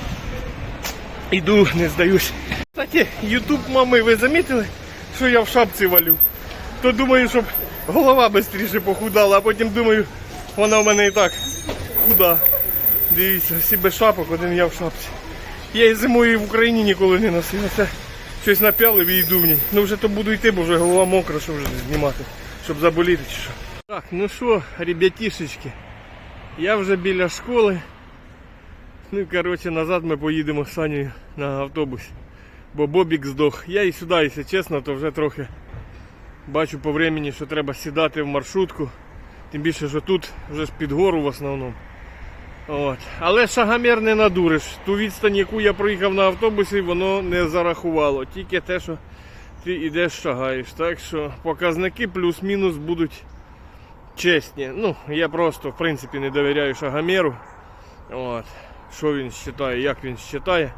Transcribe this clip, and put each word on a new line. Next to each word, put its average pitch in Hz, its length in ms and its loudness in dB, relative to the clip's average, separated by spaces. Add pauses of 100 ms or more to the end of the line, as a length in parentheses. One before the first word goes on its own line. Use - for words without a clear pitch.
(1300)
Іду, 190 440 6
не 170 140 2
здаюсь. 175 440 4 (400)
Кстати, - 340 2 (180)
YouTube 247 480 -2
мами, 247 300 6
ви 226 140 6
замітили, 262 500 2 (500)
що 262 120 2
я 233 120 6
в 214 80 -2
шапці 208 380 2
валю? 170 300 4 (680)
То 254 100 4
думаю, 254 360 4
щоб 233 160 2 (420)
голова 254 420 6
бистріше 202 520 0
похудала, 196 580 4
а - 20 8
потім 220 280 0
думаю, 220 360 2 (520)
вона 214 240 4
в 208 60 2
мене 208 200 6
і 196 40 4
так 190 220 4 (720)
худа. 170 320 4 (720)
Дивіться, 185 500 0
всі - 160 2
без 185 200 0
шапок, 190 360 2
один 175 200 -2
я 175 140 4
в 165 60 -2
шапці. - 360 -6 (640)
Я 226 160 8
і 226 40 2
зимою 233 460 4
в 214 40 -4
Україні 226 400 2
ніколи 190 340 4
не 214 120 2
носив. 170 300 -2 (160)
Це 202 100 2 (560)
щось 196 180 2
напялив 214 460 4
і 185 100 0
йду 180 240 2
в 170 60 4
ній. 151 120 4 (140)
Ну, 202 100 4
вже 202 140 0
то 220 120 0
буду 208 240 0
йти, 214 180 4
бо 185 120 0
вже 165 140 2
голова 180 280 4
мокра, 180 360 0
що 160 120 -8
вже 143 140 -4 (220)
знімати, 143 360 -2 (400)
щоб 151 140 -6
заболіти 165 520 2
чи - 60 -8
що. - 140 -8 (380)
Так, 190 220 -10
ну 196 180 -4
що, 226 340 0 (160)
ребятішечки, 170 960 -2 (840)
я 196 180 0
вже 190 200 2
біля 180 320 0
школи. 208 520 2 (1300)
Ну, 196 180 -4
коротше, 175 400 -2
назад 165 340 -2
ми 160 120 -2
поїдемо 151 480 -2
з - 80 -10
Санею 147 400 -4 (240)
на 143 100 -6
автобусі. 139 640 -4 (640)
Бо 147 120 0
Бобік 160 400 0
здох. 139 400 0
Я 196 160 0
і 180 100 2
сюди, 175 220 -4
якщо 147 300 0
чесно, 170 360 -2
то 139 140 -6
вже 147 160 -4
трохи 143 380 -4 (1000)
бачу 151 300 -2
по 151 140 -4
времени, 156 400 0
що 139 140 -10
треба 143 280 -4
сідати 156 480 -2
в 143 40 -2
маршрутку. 143 640 -4 (600)
Тим 147 100 -8
більше, 151 260 -2
що 147 120 -2
тут 185 280 -2 (220)
вже 151 160 -4
ж - 120 -10
під 143 140 -4
гору 170 300 2
в 143 40 -2
основному. 135 480 -6 (960)
От. 143 300 -2 (200)
Але 202 280 4
шагомір 240 540 2
не 220 140 2
надуриш. 175 480 4 (240)
Ту 196 100 2
відстань, 208 400 0
яку 196 240 0
я 208 120 4
проїхав 202 420 0
на 196 80 4
автобусі, 202 580 2
воно 185 420 0
не 175 260 0
зарахувало. 160 760 0
Тільки 160 360 -4
те, 180 200 -4
що 160 180 -8 (640)
ти 180 100 -4
йдеш, 160 380 -2
шагаєш. 131 540 -4 (100)
Так 165 220 -4
що 147 340 -8 (100)
показники 175 680 -2
плюс-мінус 185 680 -2
будуть 160 460 -4 (920)
чесні. 143 580 -2
Ну, 196 220 -4 (120)
я 156 200 -2
просто, 156 420 -4
в - 60 -16
принципі, 147 420 -4
не 135 120 -4
довіряю 143 440 0
шагоміру. 156 600 -2 (760)
От. 120 340 -8 (520)
Що 151 180 -2
він 131 160 -6
считає, 127 500 -6
як 139 240 -4
він 127 120 -8
считає. 147 600 -4